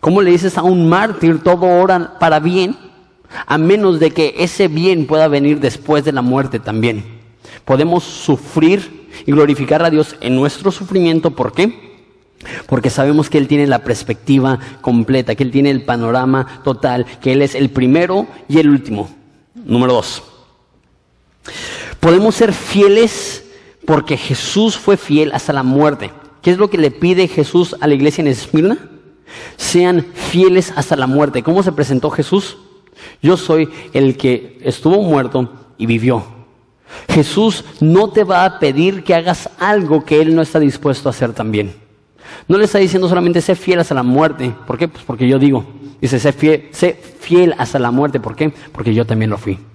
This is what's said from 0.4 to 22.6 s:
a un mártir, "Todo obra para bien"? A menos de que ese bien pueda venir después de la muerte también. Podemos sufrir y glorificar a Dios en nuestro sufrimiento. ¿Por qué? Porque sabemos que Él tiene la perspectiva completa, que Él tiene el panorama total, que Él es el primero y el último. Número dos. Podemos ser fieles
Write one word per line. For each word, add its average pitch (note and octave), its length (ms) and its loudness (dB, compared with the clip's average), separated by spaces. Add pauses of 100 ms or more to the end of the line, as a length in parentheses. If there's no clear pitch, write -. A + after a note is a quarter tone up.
a D#3+ 40 -4
un F3 260 2
mártir, E3+ 540 0
"Todo F3 220 2
obra F3+ 540 2
para D#3 220 2
bien"? F3+ 360 -2 (720)
A D3 100 -2
menos F3+ 420 2
de D#3 120 4
que D3+ 260 -2
ese F3 320 0
bien E3 380 0
pueda D#3 220 2
venir C#3+ 320 2
después C#3+ 440 0
de D3+ 80 0
la C3+ 80 -2
muerte B2+ 380 -2
también. G#2+ 460 -4 (600)
Podemos E3 400 0
sufrir - 1040 -2 (160)
y C#3+ 80 0
glorificar D3 500 2
a E3 60 2
Dios D#3 320 -2
en B2+ 160 -2
nuestro C#3+ 340 -2
sufrimiento. F3 600 -2
¿Por A#2 220 -4
qué? - 440 -4 (720)
Porque C3 240 -2
sabemos D3 400 0
que D#3 80 2
Él C3+ 100 0
tiene C#3+ 180 2
la C#3 160 0
perspectiva B2+ 760 -2 (240)
completa, A#2+ 520 0
que C#3 100 -2
Él B2 60 -4
tiene C#3 200 2
el C3+ 140 -2
panorama B2+ 800 -2
total, B2 420 -2 (160)
que C3 100 0
Él C#3 80 2
es C#3 140 0
el C3+ 160 0
primero E3 560 0 (220)
y C#3+ 100 2
el D3+ 100 4
último. A2 400 0 (460)
Número B2+ 400 0
dos. - 280 -4 (1800)
Podemos F#3+ 360 4
ser A3 180 2
fieles - 920 0 (420)